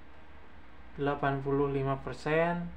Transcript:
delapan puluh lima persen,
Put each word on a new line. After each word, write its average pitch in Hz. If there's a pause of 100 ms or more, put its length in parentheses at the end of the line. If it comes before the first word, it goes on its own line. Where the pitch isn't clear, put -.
(960)
delapan 143
puluh 139
lima 135
persen, 165